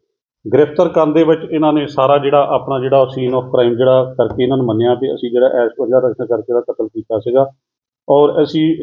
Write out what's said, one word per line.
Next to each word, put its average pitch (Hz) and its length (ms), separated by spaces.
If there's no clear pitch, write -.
ਗ੍ਰਿਫਤਾਰ 151 340
ਕਰਨ 160 260
ਦੇ 160 100
ਵਿੱਚ 160 160
ਇਹਨਾਂ 156 220
ਨੇ 147 140
ਸਾਰਾ 139 300
ਜਿਹੜਾ 139 320
ਆਪਣਾ 131 300
ਜਿਹੜਾ 135 240
scene 131 340
of 127 100
crime 120 300
ਜਿਹੜਾ 131 400
ਕਰਕੇ 127 260
ਇਹਨਾਂ 131 140
ਨੂੰ 131 80
ਮੰਨਿਆ 117 300
ਕਿ 127 200
ਅਸੀਂ 120 160
ਜਿਹੜਾ 123 160
ਇਸ 117 240
ਵਜ੍ਹਾ 123 180
ਰਚਨਾ 123 260
ਕਰਕੇ 113 280
ਇਹਦਾ 120 80
ਕਤਲ 113 260
ਕੀਤਾ 110 320
ਸੀਗਾ 131 320
ਔਰ 147 340
ਅਸੀਂ 156 400